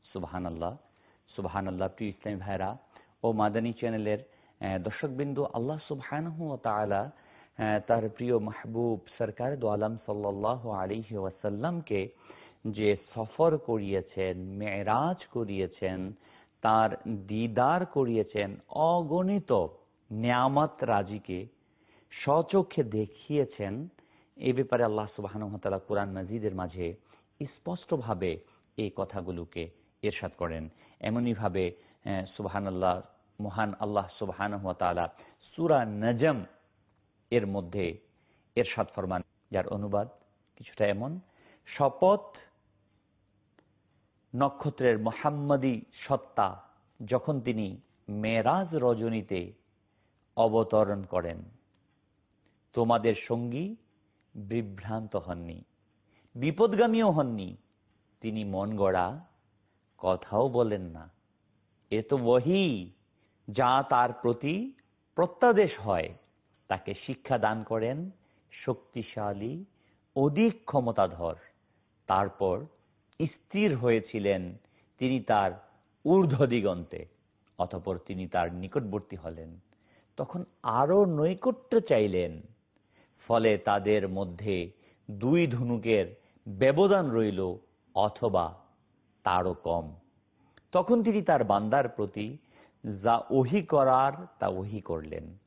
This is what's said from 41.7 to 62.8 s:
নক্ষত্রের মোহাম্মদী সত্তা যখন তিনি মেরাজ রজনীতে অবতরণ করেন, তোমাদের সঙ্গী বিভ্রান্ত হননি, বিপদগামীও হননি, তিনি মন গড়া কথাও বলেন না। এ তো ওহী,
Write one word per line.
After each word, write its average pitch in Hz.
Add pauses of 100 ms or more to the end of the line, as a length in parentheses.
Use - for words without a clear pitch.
নক্ষত্রের 131
মোহাম্মদী 135 (280)
সত্তা 101 (460)
যখন 131
তিনি 110 (280)
মেরাজ 113
রজনীতে 113 (840)
অবতরণ 107
করেন, 85 (1300)
তোমাদের 113 (140)
সঙ্গী 123 (580)
বিভ্রান্ত 104
হননি, 87 (720)
বিপদগামীও 208
হননি, 113 (640)
তিনি 110
মন 101
গড়া 95 (800)
কথাও 98
বলেন 113
না। 82 (800)
এ 107
তো 143
ওহী, 123 (580)